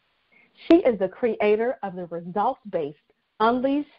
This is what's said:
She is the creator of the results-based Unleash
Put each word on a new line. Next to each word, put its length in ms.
She 120
is 200
the 100
creator 760
of 100
the 120
results-based 920
Unleash 480